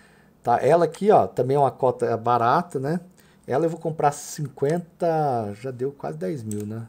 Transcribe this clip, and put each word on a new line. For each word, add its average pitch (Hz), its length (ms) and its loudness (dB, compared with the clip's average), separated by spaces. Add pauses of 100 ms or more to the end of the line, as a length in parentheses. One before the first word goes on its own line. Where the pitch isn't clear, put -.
(420)
Tá? 120 160 2
Ela 165 260 4
aqui, 185 260 0
ó, 131 160 6
também 131 300 0
é 147 40 4
uma 135 100 4
cota 120 460 0
barata, 120 640 0
né? 147 220 -4 (460)
Ela 139 180 0
eu 165 60 0
vou 165 100 -8
comprar 156 320 0
cinquenta, 147 1400 -4
já 120 160 -12
deu 127 200 -6
quase 147 280 -10
dez 165 240 -6
mil, 104 240 -8
né? 113 220 -10